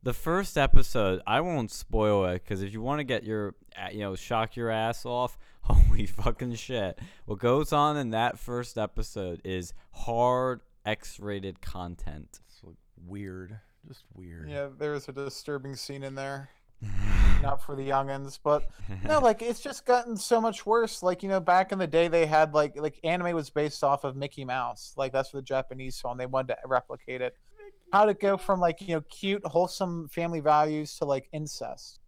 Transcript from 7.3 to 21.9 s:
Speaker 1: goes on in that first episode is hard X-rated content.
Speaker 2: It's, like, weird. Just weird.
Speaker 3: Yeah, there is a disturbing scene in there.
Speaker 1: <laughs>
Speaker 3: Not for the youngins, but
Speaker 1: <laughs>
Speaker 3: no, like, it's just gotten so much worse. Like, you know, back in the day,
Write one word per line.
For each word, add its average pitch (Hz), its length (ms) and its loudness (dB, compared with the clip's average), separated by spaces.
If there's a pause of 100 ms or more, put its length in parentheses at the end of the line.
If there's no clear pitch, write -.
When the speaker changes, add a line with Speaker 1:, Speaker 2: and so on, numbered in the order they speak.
Speaker 1:
goes 135 320 2
on 147 240 2
in 131 140 -4
that 113 280 0
first 120 400 -8
episode 101 680 -6
is 92 300 -8 (200)
hard 123 680 0 (260)
X-rated 101 760 -8
content. 87 880 -10
Speaker 2:
It's, - 160 -20
like, 85 140 -20 (280)
weird. 92 540 -14 (300)
Just - 160 -20 (100)
weird. 90 340 -16
Speaker 3:
Yeah, 143 200 -8 (100)
there 147 160 -6
is 139 140 -10
a 139 40 -14
disturbing 139 600 -10
scene 139 300 -12
in 135 100 -10
there. 135 360 -10 (320)
Speaker 1:
<laughs> 113 60 -10 (540)
Speaker 3:
Not 139 200 2
for 147 120 -6
the 135 140 -6
youngins, 135 540 -4
but 147 260 2 (180)
Speaker 1:
<laughs> 95 180 -8
Speaker 3:
no, 311 140 2
like, 240 220 4
it's 233 200 -4
just - 260 -12
gotten 240 300 2
so 226 260 2
much 226 240 -4
worse. 226 360 2
Like, 180 200 0
you 196 80 -6
know, 190 100 2
back 185 320 4
in 196 60 -4
the 185 80 0
day, 160 220 4